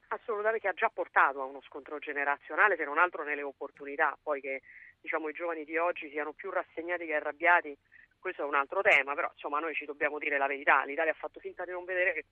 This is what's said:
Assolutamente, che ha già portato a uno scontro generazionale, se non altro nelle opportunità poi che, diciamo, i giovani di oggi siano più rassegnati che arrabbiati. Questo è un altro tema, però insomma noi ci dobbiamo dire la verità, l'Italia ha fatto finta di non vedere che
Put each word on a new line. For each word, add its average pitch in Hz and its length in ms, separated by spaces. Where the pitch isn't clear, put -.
Assolutamente, 214 500
che 202 80
ha 370 60
già - 160
portato 143 520
a 135 40
uno 135 160
scontro 147 380
generazionale, 151 760
se 156 80
non 143 140
altro 156 260
nelle 143 180
opportunità 143 800
poi 143 200
che, 135 200
diciamo, 160 300
i 151 40
giovani 160 300
di 160 140
oggi 170 320
siano 147 240
più - 180
rassegnati 175 540
che 156 100
arrabbiati. 151 600
Questo 180 160
è 151 60
un 147 80
altro 139 260
tema, 143 320
però 160 180
insomma 147 280
noi 156 160
ci 151 100
dobbiamo 147 320
dire 147 220
la 139 80
verità, 143 360
l'Italia 151 280
ha - 40
fatto - 240
finta 185 240
di 175 60
non 180 160
vedere 185 260
che - 200